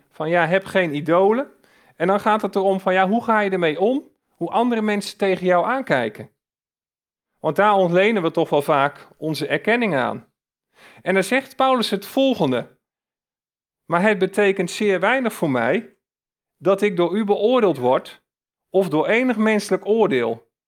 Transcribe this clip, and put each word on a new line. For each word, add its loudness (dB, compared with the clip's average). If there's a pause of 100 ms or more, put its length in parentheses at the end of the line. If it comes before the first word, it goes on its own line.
(100)
van -8
ja, 2
heb 0
geen -2
idolen. 0 (460)
En -2
dan 0
gaat 0
het -6
erom 0
van -2
ja, 2
hoe 0
ga 2
je 0
ermee 0
om? -2 (180)
Hoe -10
andere 0
mensen -4
tegen 0
jou 2
aankijken. -4 (1080)
Want -4
daar 4
ontlenen 2
we 0
toch -2
wel 0
vaak 0
onze -6
erkenning -2
aan. -4 (720)
En -2
dan 2
zegt -4
Paulus 0
het -6
volgende. -2 (1040)
"Maar 0
het 2
betekent 0
zeer -2
weinig 0
voor -2
mij -2 (600)
dat 0
ik 0
door 0
u -2
beoordeeld 2
word -2 (480)
of 2
door 0
enig 0
menselijk 0
oordeel. 0 (180)